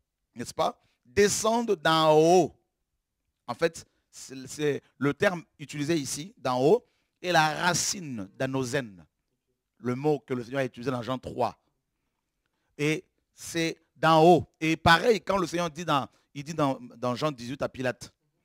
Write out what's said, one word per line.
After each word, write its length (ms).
n'est-ce 180
pas, 240
descendent 720
d'en 360
haut. 400
En 60
fait, 340
c'est, 340
c'est 380
le 160
terme 320
utilisé 380
ici, 420
d'en 240
haut, 240
est 100
la 320
racine 760
d'anosen, 680
le 180
mot 240
que 140
le 100
Seigneur 160
a 60
utilisé 260
dans 100
Jean 160
trois. 400
Et 280
c'est 480
d'en 260
haut. 240
Et 160
pareil, 460
quand 160
le 100
Seigneur 220
dit 160
dans, 240
il 100
dit 100
dans, 240
dans 180
Jean 160
dix-huit 300
à 80
Pilate, « 440